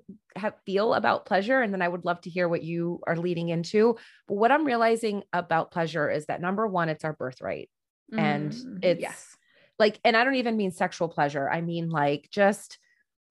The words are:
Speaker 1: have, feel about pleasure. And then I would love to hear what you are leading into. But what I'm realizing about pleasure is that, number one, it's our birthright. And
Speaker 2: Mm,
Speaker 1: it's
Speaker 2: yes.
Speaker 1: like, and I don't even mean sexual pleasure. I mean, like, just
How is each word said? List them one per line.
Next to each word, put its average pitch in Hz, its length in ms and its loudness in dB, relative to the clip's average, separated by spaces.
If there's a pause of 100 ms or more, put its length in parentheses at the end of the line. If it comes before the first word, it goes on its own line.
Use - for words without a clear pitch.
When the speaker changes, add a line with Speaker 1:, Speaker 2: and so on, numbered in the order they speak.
(380)
Speaker 1:
have, 208 180 -4 (100)
feel 202 280 2
about 220 320 2
pleasure. 220 360 2
And 202 120 0
then 185 80 -2
I 175 80 2
would 175 160 -6
love 175 160 -2
to 180 80 -12
hear 175 180 0
what 165 160 0
you 170 420 -4
are 165 120 0
leading 170 320 -2
into. 214 480 2 (320)
But 202 60 -4
what 226 180 4
I'm 311 100 4
realizing 226 600 0 (100)
about 170 380 0
pleasure 156 380 -2
is 147 180 -2
that, 143 120 -4
number 196 260 -2
one, 180 220 -2
it's 156 160 -4
our 156 100 -4
birthright. 98 560 -8 (480)
And 151 360 0
Speaker 2:
Mm, 240 300 -12
Speaker 1:
it's 175 180 2
Speaker 2:
yes. - 360 -12 (420)
Speaker 1:
like, 214 260 2
and 233 100 4
I 233 80 6
don't 269 120 2
even 240 220 0
mean 190 140 0
sexual 175 380 -2
pleasure. 143 400 0
I 165 120 -2
mean, 170 280 -4
like, 147 420 0
just 202 460 2 (540)